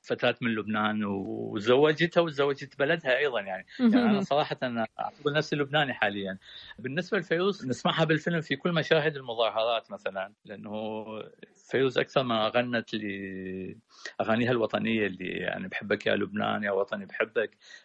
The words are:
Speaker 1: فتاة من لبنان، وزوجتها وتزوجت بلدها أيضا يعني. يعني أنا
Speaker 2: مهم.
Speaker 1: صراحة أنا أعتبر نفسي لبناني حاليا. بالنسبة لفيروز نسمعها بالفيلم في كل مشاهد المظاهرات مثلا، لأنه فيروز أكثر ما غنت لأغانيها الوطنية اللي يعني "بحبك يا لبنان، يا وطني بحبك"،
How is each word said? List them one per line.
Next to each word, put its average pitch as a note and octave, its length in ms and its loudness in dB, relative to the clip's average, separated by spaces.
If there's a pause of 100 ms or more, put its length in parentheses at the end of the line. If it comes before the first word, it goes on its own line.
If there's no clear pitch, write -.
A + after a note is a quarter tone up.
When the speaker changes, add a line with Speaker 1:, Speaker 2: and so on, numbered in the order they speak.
Speaker 1:
فتاة A#2+ 400 0
من A#2 100 0
لبنان، G#2+ 540 0
وزوجتها A2+ 1160 2
وتزوجت C#3+ 580 -2
بلدها C#3+ 380 2
أيضا C3 240 0
يعني. F#2+ 240 -8 (140)
يعني A#3 160 6
أنا A#3+ 160 6
Speaker 2:
مهم. G3+ 100 4
Speaker 1:
صراحة D3 420 2
أنا A#2 240 -2 (120)
أعتبر C#3+ 340 -2
نفسي D3+ 220 0
لبناني C#3+ 380 0
حاليا. G2 440 -2 (420)
بالنسبة F3 380 -4
لفيروز F3+ 500 0
نسمعها D#3+ 380 0
بالفيلم D#3+ 360 2
في C#3+ 140 -4
كل F3 180 -2
مشاهد D#3 420 4
المظاهرات A2+ 760 0
مثلا، F#2+ 420 -6 (120)
لأنه G#2+ 600 -8 (640)
فيروز B2+ 260 2
أكثر C#3 260 0
ما A2+ 240 2
غنت A#2+ 460 0
لأغانيها G2 1600 -4
الوطنية A2 560 0
اللي F2+ 220 -6
يعني F2+ 380 -6
"بحبك G#2 380 -4
يا G#2+ 100 2
لبنان، G#2 480 -2
يا G2+ 80 0
وطني G2 340 -2
بحبك"، A2 520 -2 (280)